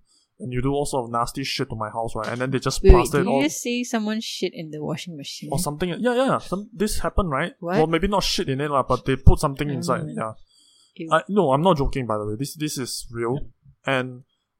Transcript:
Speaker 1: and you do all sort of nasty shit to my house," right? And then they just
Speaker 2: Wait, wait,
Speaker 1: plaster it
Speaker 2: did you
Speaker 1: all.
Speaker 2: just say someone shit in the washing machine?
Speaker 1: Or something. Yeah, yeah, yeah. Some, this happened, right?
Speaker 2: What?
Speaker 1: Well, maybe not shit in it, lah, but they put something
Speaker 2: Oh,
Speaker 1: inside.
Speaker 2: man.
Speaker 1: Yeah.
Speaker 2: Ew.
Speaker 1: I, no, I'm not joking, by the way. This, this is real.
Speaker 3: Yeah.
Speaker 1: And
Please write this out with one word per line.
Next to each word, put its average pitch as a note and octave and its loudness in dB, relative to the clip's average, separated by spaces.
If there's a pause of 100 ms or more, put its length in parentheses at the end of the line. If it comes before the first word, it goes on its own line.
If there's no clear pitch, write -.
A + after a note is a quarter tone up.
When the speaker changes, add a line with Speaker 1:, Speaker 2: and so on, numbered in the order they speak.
(400)
Speaker 1:
and B2 -8
you B2 0
do C3+ 0
all C#3+ 0
sort C3+ -2
of A#2 -10
nasty A#2+ -2
shit - -4
to A#2 -8
my A2 -6
house," A2+ -4
right? G#2+ -4
And A#2+ -6
then C3 -2
they B2+ 0
just - -2
Speaker 2:
Wait, F#3+ 8
wait, - 10
Speaker 1:
plaster C#3+ 2
it - 4
Speaker 2:
did - 2
you - 2
Speaker 1:
all. C4+ 4
Speaker 2:
just D4 -2
say A#3+ -4
someone A3 -2
shit - -6
in D#3+ -10
the D3+ -8
washing D3+ -6
machine? - -12
Speaker 1:
Or C3+ -2
something. D3+ -2
Yeah, D#3+ -6
yeah, A#3+ 0
yeah. A#3+ 2
Some, G3 -6
this G#3 0
happened, F3 0
right? D#3 -2
Speaker 2:
What? F3 -2
Speaker 1:
Well, D#3+ 6
maybe E3 2
not G3+ 2
shit - -2
in C3+ -2
it, D3+ -2
lah, C#3 2
but - 0
they C3 2
put - 8
something D3 -2
Speaker 2:
Oh, - -4
Speaker 1:
inside. E3 -2
Speaker 2:
man. - -10
Speaker 1:
Yeah. A2 -4 (640)
Speaker 2:
Ew. E3 -10
Speaker 1:
I, D#3+ 4
no, F#3 4
I'm C#3 4
not F3+ 4
joking, C3+ 0
by A2 -2
the G#2 -4
way. G#2+ -4
This, C#3 -8
this D3+ -6
is - -8
real. A#2 -2
Speaker 3:
Yeah. - -6
Speaker 1:
And B2+ -10 (360)